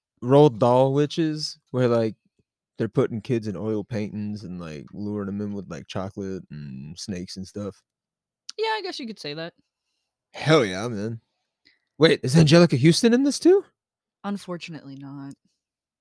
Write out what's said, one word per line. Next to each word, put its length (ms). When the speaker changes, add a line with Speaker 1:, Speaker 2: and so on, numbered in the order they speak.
Speaker 1:
Roald 360
Dahl 360
witches, 640
where, 180
like, 280
they're 100
putting 340
kids 260
in 80
oil 280
paintings 600
and, 160
like, 320
luring 360
'em 120
in 140
with, 160
like, 180
chocolate 640
and 480
snakes 380
and 120
stuff? 340
Speaker 2:
Yeah, 180
I 80
guess 160
you 80
could 120
say 160
that. 200
Speaker 1:
Hell 300
yeah, 240
man. 320
Wait, 240
is 140
Angelica 400
Houston 380
in 100
this 140
too? 260
Speaker 2:
Unfortunately 720
not. 380